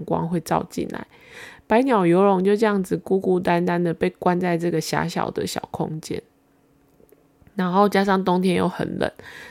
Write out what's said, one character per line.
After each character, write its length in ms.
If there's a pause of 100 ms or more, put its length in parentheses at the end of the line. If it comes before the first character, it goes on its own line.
光 240
会 120
照 280
进 220
来。 160 (600)
白 160
鸟 220
游 180
龙 220
就 100
这 120
样 160
子 160
孤 200
孤 220
单 240
单 180
的 100
被 260
关 200
在 180
这 140
个 80
狭 300
小 220
的 160
小 240
空 280
间， 240 (1300)
然 180
后 160
加 160
上 180
冬 180
天 140
又 140
很 300
冷， 120 (400)